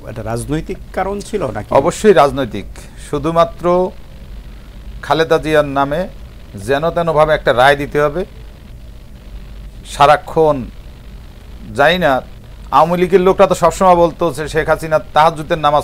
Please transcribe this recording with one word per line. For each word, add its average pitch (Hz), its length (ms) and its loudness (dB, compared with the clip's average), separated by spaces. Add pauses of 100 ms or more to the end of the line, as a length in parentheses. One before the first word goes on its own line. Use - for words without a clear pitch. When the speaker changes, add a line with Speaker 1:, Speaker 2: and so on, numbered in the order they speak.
Speaker 1:
এটা 110 140 -12
রাজনৈতিক 120 540 -6 (160)
কারণ 190 260 -6
ছিল 185 280 -6
নাকি? 104 280 -4
Speaker 2:
অবশ্যই 170 380 4
রাজনৈতিক। 131 520 2 (440)
শুধুমাত্র 170 800 0 (1080)
খালেদা 160 360 2
জিয়ার 151 280 2
নামে 139 420 -2 (480)
যেন 139 340 -2
তেনভাবে 160 440 2
একটা 143 200 0
রায় 131 220 6
দিতে 147 260 -2
হবে। 147 240 -2 (1600)
সারাক্ষণ, 147 760 2 (1120)
জানি 151 220 4
না, 139 240 2 (500)
আওয়ামী 165 300 4
লীগের 180 200 4
লোকরা 185 260 4
তো 185 80 2
সবসময় 180 400 4
বলতো 170 380 2
যে 147 140 -6
শেখ 151 220 -2
হাসিনা 156 300 0
তাহাজ্জুদের 156 580 0
নামাজ 147 260 2